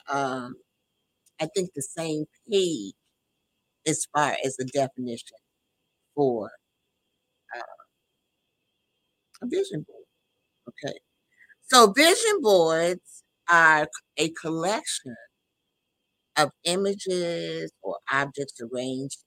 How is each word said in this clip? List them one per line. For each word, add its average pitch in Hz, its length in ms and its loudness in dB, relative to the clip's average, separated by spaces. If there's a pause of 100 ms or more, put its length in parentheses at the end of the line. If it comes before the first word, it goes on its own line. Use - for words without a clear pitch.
um, 131 460 -4 (840)
I 156 140 -4
think 180 200 -4
the 139 80 -8
same 156 440 -6 (220)
page 175 460 -2 (920)
as 156 300 -2
far 143 300 2
as 135 120 -4
the 127 100 -6
definition 127 720 -6 (760)
for, 123 380 0 (1000)
uh, 120 60 -12 (1800)
a 247 60 -10
vision 330 340 -4
board. - 240 -20 (600)
Okay. - 320 -12 (680)
So 226 240 8
vision 381 500 4
boards 175 800 2 (240)
are 160 400 6 (300)
a 160 100 0
collection 165 880 -6 (1200)
of 147 160 2 (120)
images 170 1080 -2 (100)
or - 160 -8 (140)
objects 139 480 -4
arranged 127 680 -8